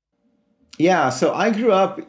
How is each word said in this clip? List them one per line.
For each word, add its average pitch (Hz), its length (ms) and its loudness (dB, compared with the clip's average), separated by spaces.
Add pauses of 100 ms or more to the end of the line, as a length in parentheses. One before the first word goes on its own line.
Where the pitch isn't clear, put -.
(800)
Yeah, 160 320 2
so 147 240 -2
I 196 160 -2
grew 220 220 0
up 190 360 0